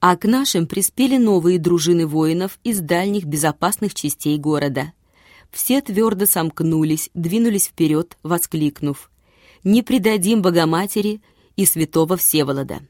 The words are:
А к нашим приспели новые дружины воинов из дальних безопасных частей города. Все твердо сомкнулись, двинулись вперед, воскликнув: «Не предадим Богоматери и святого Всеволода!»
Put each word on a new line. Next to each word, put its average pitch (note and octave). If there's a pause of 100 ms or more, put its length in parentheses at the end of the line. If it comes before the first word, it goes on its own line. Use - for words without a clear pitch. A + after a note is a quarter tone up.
А F3+
к F#3+
нашим A3+
приспели B3+
новые F#3
дружины E3+
воинов D#3+
из A3+
дальних F3+
безопасных D#3
частей D3+
города. D3 (580)
Все -
твердо G#3
сомкнулись, D#3+
двинулись G3+
вперед, D#3+
воскликнув: D3+ (540)
«Не G#3+
предадим A3
Богоматери F#3 (360)
и G3
святого D#3+
Всеволода!» C#3